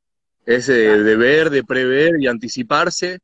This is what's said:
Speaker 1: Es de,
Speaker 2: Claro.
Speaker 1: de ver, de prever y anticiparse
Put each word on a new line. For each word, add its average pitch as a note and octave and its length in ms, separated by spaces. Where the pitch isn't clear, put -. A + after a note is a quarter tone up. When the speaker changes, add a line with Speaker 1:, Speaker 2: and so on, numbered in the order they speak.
Speaker 1:
Es A#2+ 200
de, B2 200
Speaker 2:
Claro. G#2+ 180
Speaker 1:
de A2 120
ver, D3 340
de C3+ 140
prever C3 560
y C3+ 60
anticiparse C#3+ 960